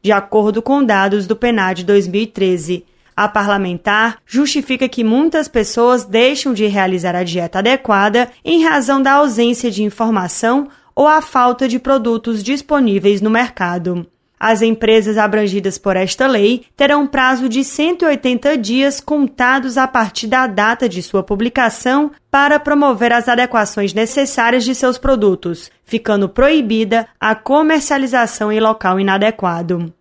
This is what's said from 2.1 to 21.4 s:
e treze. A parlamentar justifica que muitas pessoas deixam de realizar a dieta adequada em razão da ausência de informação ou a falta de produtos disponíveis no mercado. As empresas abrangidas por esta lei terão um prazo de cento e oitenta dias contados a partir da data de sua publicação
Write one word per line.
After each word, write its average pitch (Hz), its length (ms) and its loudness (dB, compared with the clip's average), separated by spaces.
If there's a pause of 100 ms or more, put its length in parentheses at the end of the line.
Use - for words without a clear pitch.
e 226 40 -6
treze. 180 580 -4 (280)
A 208 140 -2
parlamentar 202 960 0
justifica 262 640 -2
que 247 160 -4
muitas 302 460 0
pessoas 233 560 0
deixam 247 480 0
de 214 120 0
realizar 185 480 0
a 180 100 -2
dieta 170 360 -4
adequada 233 720 2 (120)
em 320 200 2
razão 277 380 2
da 269 140 2
ausência 240 540 2
de 202 140 -4
informação 226 840 -2 (260)
ou 285 120 4
a 311 140 4
falta 247 460 0
de 240 100 -2
produtos 233 640 -2
disponíveis 208 800 0
no 214 100 0
mercado. 180 760 -4 (320)
As 220 220 0
empresas 220 560 2
abrangidas 202 600 0
por 190 200 -2
esta 190 280 -2
lei 240 380 2 (120)
terão 285 280 2
um 277 40 -2
prazo 262 420 0
de 262 160 -2
cento 339 380 -2
e 330 40 2
oitenta 269 500 0
dias 262 440 0
contados 262 760 -2
a 262 100 0
partir 226 400 -4
da 254 200 0
data 220 400 0
de 180 160 -6
sua 196 180 -2
publicação 247 880 -2 (200)